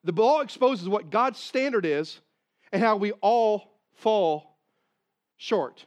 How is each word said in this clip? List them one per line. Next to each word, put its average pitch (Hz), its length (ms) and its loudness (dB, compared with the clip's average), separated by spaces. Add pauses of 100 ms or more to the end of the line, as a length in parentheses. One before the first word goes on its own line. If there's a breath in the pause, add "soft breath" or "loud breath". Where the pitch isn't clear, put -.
The 170 80 -2
law 240 260 2
exposes 254 480 -2
what 196 220 -4
God's 240 280 0
standard 262 480 -2
is 151 360 -4 (500 soft breath)
and 196 100 -2
how 220 140 2
we 202 180 -2
all 214 640 0 (180)
fall 175 600 0 (800)
short. - 520 -4